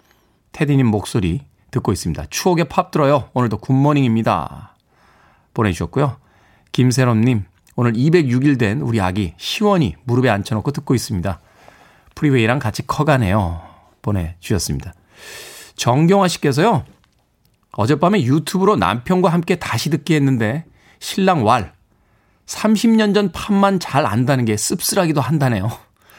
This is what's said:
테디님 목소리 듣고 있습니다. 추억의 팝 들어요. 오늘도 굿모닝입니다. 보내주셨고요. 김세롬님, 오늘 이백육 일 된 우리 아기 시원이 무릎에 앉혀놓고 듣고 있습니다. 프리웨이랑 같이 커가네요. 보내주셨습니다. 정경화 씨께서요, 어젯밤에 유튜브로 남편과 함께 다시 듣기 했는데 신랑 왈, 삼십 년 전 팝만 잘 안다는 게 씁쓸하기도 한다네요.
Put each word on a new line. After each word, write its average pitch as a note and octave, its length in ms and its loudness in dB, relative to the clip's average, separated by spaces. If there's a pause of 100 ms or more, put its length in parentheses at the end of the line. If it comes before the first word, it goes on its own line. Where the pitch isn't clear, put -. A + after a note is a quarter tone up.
(520)
테디님 C#3 340 2
목소리 G2+ 600 -2 (260)
듣고 A#2 220 -2
있습니다. E2 360 -6
추억의 E3+ 360 0
팝 - 260 -4
들어요. C#3+ 420 0
오늘도 A#2 260 -2
굿모닝입니다. A#2 1160 0 (800)
보내주셨고요. A2 640 -2 (560)
김세롬님, B2 720 2 (320)
오늘 A#2+ 180 0
이백육 C3+ 480 2
일 C#3+ 140 2
된 A#2+ 240 0
우리 A#2 180 -2
아기 F#2 380 -2
시원이 F3+ 680 0
무릎에 B2+ 260 0
앉혀놓고 G#2 420 -2
듣고 C#3 220 -4
있습니다. F#2+ 460 -4 (720)
프리웨이랑 C3 460 2
같이 A2+ 260 -4
커가네요. G#2 760 0 (400)
보내주셨습니다. E2+ 920 -4 (840)
정경화 E3+ 520 2
씨께서요, D#3+ 560 0 (880)
어젯밤에 D3+ 520 0
유튜브로 E3 520 2
남편과 B2 540 0
함께 E3+ 260 0
다시 - 360 -4
듣기 D#3 240 0
했는데 C3+ 500 0 (340)
신랑 F#3 460 2
왈, G#2+ 260 0 (760)
삼십 A3 440 0
년 G#3+ 220 4
전 G3+ 180 2
팝만 G3 480 0
잘 D3+ 260 -2
안다는 B2 400 0
게 G#2+ 120 0
씁쓸하기도 D#3+ 640 -2
한다네요. A#2+ 480 0 (500)